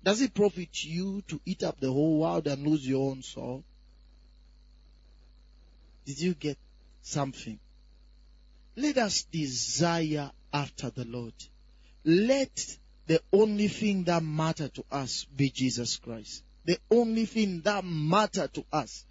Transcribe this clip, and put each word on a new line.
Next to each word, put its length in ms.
Does 200
it 120
profit 500
you 440
to 160
eat 180
up 180
the 120
whole 280
world 260
and 200
lose 200
your 240
own 120
soul? 420
Did 140
you 140
get 220
something? 560
Let 200
us 280
desire 1040
after 380
the 140
Lord. 300
Let 760
the 140
only 360
thing 360
that 180
matter 460
to 220
us 360
be 140
Jesus 460
Christ. 480
The 140
only 360
thing 360
that 220
matter 640
to 240
us 380